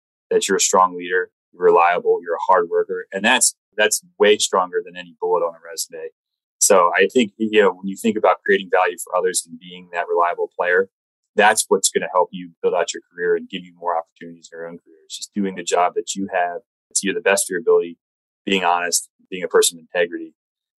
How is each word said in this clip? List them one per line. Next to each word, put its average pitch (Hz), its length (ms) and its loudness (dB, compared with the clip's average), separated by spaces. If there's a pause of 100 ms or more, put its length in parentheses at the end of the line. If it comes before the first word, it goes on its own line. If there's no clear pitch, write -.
(300)
that 90 180 0
you're 95 80 2
a 90 40 0
strong 92 360 2
leader, 90 340 -4 (220)
you're 90 100 -16
reliable, 87 600 4
you're 85 140 -4
a 80 140 -6
hard 87 200 2
worker. 87 420 -2
And 98 100 -6
that's, 120 320 2 (220)
that's 107 260 0 (160)
way 104 200 6
stronger 90 440 -2
than 90 140 -16
any 87 240 -18
bullet 87 260 0
on 82 80 -6
a 82 40 -20 (120)
resume. 82 380 -12 (520)
So 90 360 6
I 95 160 4
think, 117 240 0
you 107 240 2
know, 98 100 6
when 90 160 -6
you 98 120 -6
think 110 180 0
about 92 260 2
creating 98 300 0
value 92 320 2
for - 100 -8
others 90 320 -2
and 82 140 -18
being 90 320 -20
that 85 160 -6
reliable 87 500 -2
player, 90 300 0 (480)
that's 104 320 2
what's 98 220 0
gonna 87 200 -4
help 90 220 0
you 90 200 -12 (100)
build 92 100 0
out 85 220 -2
your 85 80 -14 (120)
career 87 220 0
and 82 140 -8
give 95 160 -10
you 87 120 -20
more 85 200 -4
opportunities 85 520 -14
in 82 80 -20
your 82 80 -10
own 85 120 -14
career. - 260 -20
It's - 140 -16
just - 160 -16
doing 98 220 -4
the 87 60 -10
job 87 340 0
that - 180 -6
you 95 180 -6
have, 87 300 -2 (340)
to 95 160 -2
the 87 80 -6
best 98 300 2
of - 0 -
your 90 100 -4
ability, 87 380 2 (480)
being 98 180 0
honest, 87 460 0 (200)
being 92 140 -8
a 82 40 -4
person 87 300 2
of 80 60 -20 (100)
integrity. 82 400 -4 (440)